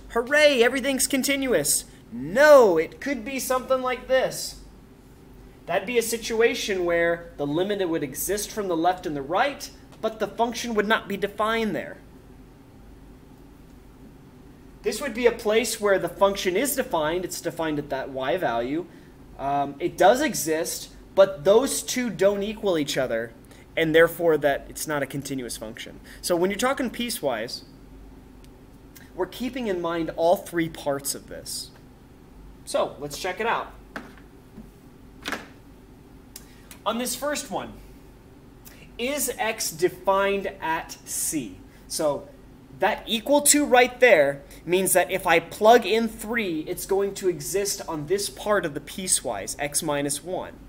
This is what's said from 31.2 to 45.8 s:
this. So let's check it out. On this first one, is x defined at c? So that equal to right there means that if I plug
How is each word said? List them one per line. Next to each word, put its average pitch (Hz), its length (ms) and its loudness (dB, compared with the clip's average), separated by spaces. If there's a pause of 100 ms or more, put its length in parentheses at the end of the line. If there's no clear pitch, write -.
this. - 420 -12 (920)
So - 340 -4
let's 143 180 -10
check 180 220 -6
it 220 80 -4
out. 147 260 -4 (3000)
On 226 140 -2
this 247 160 -6
first 294 340 -6
one, 123 260 -8 (1200)
is 262 400 -4
x 220 320 -4
defined 196 880 0
at - 440 -6
c? 117 540 -6 (280)
So 147 420 -2 (520)
that 208 260 0
equal 254 360 2
to 294 220 4
right 247 360 4
there 151 420 6 (240)
means 180 260 2
that 175 160 4
if 185 160 -4
I 170 140 4
plug 214 480 4